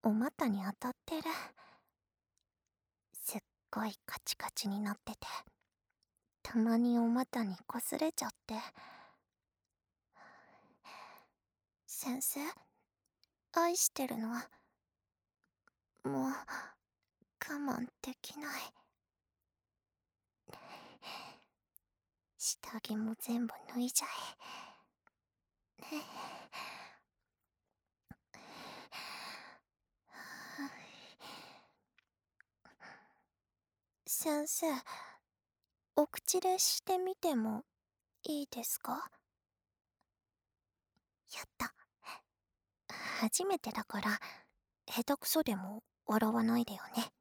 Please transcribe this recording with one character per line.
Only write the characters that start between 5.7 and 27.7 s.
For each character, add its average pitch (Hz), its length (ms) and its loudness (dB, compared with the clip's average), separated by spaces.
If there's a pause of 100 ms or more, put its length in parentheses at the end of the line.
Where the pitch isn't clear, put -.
た - 160 0
ま 226 180 6
に 240 220 8
お 233 100 6
股 240 360 4
に 190 120 -2 (100)
擦 - 320 -2
れ 311 140 4
ち - 120 -2
ゃ 226 40 -2
っ - 20 -4 (160)
て。 220 140 -6 (3250)
先 262 340 -2
生、 - 200 0 (1120)
愛 339 220 6
し - 160 4
て 269 160 0
る 233 120 -4
の。 220 100 -2 (1800)
も 135 240 0
う、 - 20 0
我 - 40 -2 (1120)
慢 285 400 0 (140)
で 254 180 -8
き - 180 -12
な 294 100 -8 (100)
い。 - 160 -10 (3500)
下 - 460 -4
着 214 140 -2
も 220 220 0
全 233 280 0
部 - 80 -4 (140)
脱 240 120 -2
い 247 80 2
じ - 160 2
ゃ - 20 -6
え。 - 40 -6 (4000)